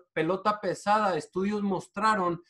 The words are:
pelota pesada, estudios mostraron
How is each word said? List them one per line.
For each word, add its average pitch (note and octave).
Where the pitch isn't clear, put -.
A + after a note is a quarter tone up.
pelota F3+
pesada, G3+
estudios G3+
mostraron G3